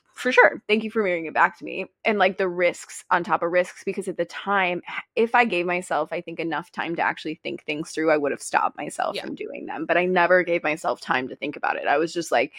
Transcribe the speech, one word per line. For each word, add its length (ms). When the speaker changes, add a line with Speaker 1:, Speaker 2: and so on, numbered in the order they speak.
Speaker 1:
for 180
sure. 360
Thank 160
you 60
for 120
mirroring 240
it 80
back 240
to 60
me. 220
And, 140
like, 200
the 100
risks 640
on 140
top 180
of 80
risks, 340
because 240
at 80
the 80
time, 640
h-, 140
if 180
I 100
gave 220
myself, 460
I 80
think, 200
enough 320
time 240
to 60
actually 400
think 220
things 260
through, 200
I 60
would 160
have 100
stopped 360
myself 380
Speaker 2:
Yeah. 100
Speaker 1:
from 80
doing 320
them. 180
But 140
I 80
never 380
gave 180
myself 380
time 280
to 80
think 200
about 200
it. 120
I 100
was 160
just 180
like, 260